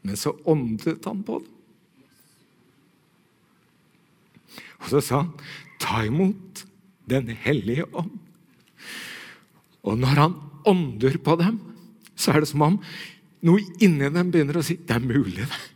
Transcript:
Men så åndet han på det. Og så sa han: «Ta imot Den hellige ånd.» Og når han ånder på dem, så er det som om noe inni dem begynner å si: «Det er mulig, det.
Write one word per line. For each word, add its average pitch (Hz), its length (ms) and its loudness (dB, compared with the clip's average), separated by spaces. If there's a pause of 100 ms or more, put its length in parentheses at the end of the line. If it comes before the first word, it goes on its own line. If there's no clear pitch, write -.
Men 98 80 -6
så 147 160 -4 (160)
åndet 143 560 -2
han 196 240 -8
på - 160 -6
det. - 80 -20 (3250)
Og - 140 -10
så 139 100 4
sa 139 220 0
han: 165 80 -6 (500)
«Ta 113 240 -2
imot 185 560 -2 (480)
Den 127 200 0
hellige 117 600 -2
ånd.» - 280 -8 (1700)
Og 107 120 0
når 131 220 4
han 165 160 4 (300)
ånder 135 560 2
på 151 180 4
dem, 214 180 2 (600)
så - 140 0
er 151 100 4
det 147 60 -2
som 147 160 0
om 190 140 4 (680)
noe 185 140 8 (220)
inni 151 280 6
dem 175 200 0
begynner 160 280 2
å 151 80 -2
si: 170 120 -4
«Det - 160 -2
er 117 80 2
mulig, 117 400 0
det. - 200 -8 (140)